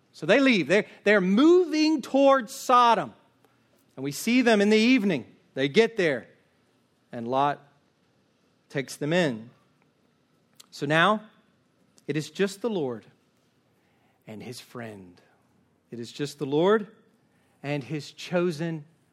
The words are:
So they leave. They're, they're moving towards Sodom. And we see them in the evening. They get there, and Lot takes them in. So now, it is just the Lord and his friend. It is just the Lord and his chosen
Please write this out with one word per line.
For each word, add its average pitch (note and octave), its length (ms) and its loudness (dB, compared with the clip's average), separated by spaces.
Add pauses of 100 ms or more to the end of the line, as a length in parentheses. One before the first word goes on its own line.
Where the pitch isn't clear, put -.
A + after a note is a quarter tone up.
(140)
So - 120 -14
they G#3 140 4
leave. A#3 280 2
They're, F#3+ 180 2 (180)
they're G#3 180 4
moving D#4 800 2
towards C4+ 520 2
Sodom. A#3 600 2 (840)
And C3 80 -12
we C#3+ 80 -6
see A#3+ 300 0
them A3 200 4
in G#3 80 4
the G#3+ 80 4
evening. G#3+ 480 2 (300)
They C3 120 -2
get A3+ 300 0
there, D3 300 -2 (840)
and A#2 160 -12
Lot C#3 320 -2 (1120)
takes C3+ 260 -8
them D3 160 -6
in. B2+ 380 -2 (1200)
So - 140 -10
now, F3 360 2 (880)
it D3 80 -4
is D3+ 140 -6
just G3 320 -4
the A#3+ 80 -4
Lord C3 360 -6 (1200)
and G#2+ 140 -16
his A#2+ 180 -16
friend. G2+ 600 -16 (720)
It A#2 80 -12
is A#2 120 -14
just C#3+ 260 -10
the D3+ 80 -8
Lord F3+ 420 0 (760)
and C#3+ 200 -6
his D3 280 -12
chosen E3 720 -6 (280)